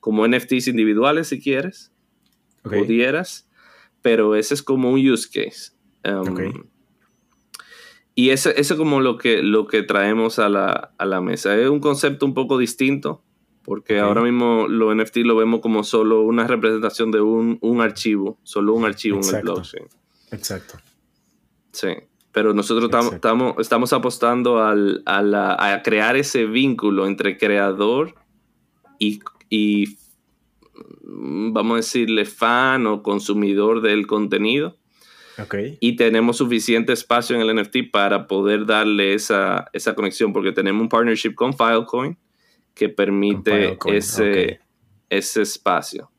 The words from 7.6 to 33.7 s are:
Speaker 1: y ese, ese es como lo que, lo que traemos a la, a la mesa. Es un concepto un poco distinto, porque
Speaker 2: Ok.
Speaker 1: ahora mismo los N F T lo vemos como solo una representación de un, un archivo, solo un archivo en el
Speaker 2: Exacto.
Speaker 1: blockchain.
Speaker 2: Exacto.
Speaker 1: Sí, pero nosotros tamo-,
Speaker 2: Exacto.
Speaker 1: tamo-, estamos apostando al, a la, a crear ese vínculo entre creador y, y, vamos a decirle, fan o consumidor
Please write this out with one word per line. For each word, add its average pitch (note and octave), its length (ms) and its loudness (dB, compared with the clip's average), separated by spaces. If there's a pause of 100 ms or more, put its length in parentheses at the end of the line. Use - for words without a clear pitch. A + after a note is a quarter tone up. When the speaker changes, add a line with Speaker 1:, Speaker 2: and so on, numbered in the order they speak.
Speaker 1:
y B2+ 160 4
ese, C3+ 200 2
ese D3 240 2
es D3+ 40 -4
como D3 220 2
lo B2+ 180 2
que, A2+ 240 2
lo G#2+ 240 2
que G#2+ 160 0
traemos G#2+ 560 0
a A2 100 2
la, G2 480 -2
a - 80 -6
la F#2+ 160 -2
mesa. F#2 360 -2
Es A#2+ 120 2
un C#3+ 120 0
concepto C#3+ 440 -2
un C3+ 100 0
poco C3 240 0
distinto, C#3 640 -2 (420)
porque G2+ 360 -2
Speaker 2:
Ok. G#2 60 2
Speaker 1:
ahora G#2+ 160 2
mismo A#2+ 460 2
los A2 240 2
N A2 100 0
F A2 100 -6
T A#2+ 120 0
lo A#2 120 4
vemos A2+ 240 2
como A2 220 0
solo A2 400 2
una A2+ 240 2
representación A2 640 0
de G#2+ 100 2
un, A2+ 400 0
un A#2 200 0
archivo, A2 640 -2
solo G#2 280 -2
un A2+ 120 0
archivo G#2 320 -2
en G2 80 -2
el F#2+ 40 -2
Speaker 2:
Exacto. F#2+ 240 -4
Speaker 1:
blockchain. - 340 -10 (440)
Speaker 2:
Exacto. - 480 -12 (920)
Speaker 1:
Sí, - 160 -8 (440)
pero G#2+ 200 2
nosotros A2+ 380 0
tamo-, A#2+ 160 2
Speaker 2:
Exacto. A2 220 -2
Speaker 1:
tamo-, A#2+ 300 0
estamos A#2 360 0
apostando A#2+ 680 0
al, G#2 440 0
a G2 160 0
la, G2+ 360 0
a G2+ 240 0
crear A2 340 2
ese C3+ 280 0
vínculo G#2+ 600 0
entre G2 320 -2
creador G#2 760 0 (840)
y, G#2 220 -4 (280)
y, G#2 480 -2 (1040)
vamos F#2 680 -4
a A#2 40 2
decirle, A2+ 500 0
fan B2 600 0
o G#2 160 -2
consumidor G#2 760 0